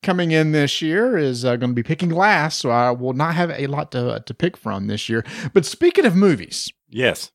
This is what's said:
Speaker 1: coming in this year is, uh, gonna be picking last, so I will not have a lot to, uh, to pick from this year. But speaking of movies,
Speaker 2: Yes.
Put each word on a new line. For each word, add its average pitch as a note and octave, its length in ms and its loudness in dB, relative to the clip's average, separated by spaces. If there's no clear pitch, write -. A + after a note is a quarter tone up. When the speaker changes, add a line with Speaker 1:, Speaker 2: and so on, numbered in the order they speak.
Speaker 1:
coming F3+ 300 0
in D#3 200 2
this D3 300 0
year G3+ 340 0
is, B2+ 300 -2
uh, B2 100 0
gonna B2 160 -2
be A#2+ 100 -2
picking D#3+ 280 -2
last, E3+ 480 2
so C#3 120 -4
I A#2+ 200 2
will B2 240 -4
not D#3 200 -2
have F3 160 0
a C#3 180 -6
lot C#3+ 240 -6
to, B2 180 -2
uh, G#2+ 100 -4
to A#2 140 -12
pick - 200 -2
from G2 320 -6
this G#2+ 220 -6
year. A2+ 160 -2
But F#3+ 100 6
speaking F4 400 2
of G3+ 100 4
movies, F3 560 2
Speaker 2:
Yes. A2+ 440 -2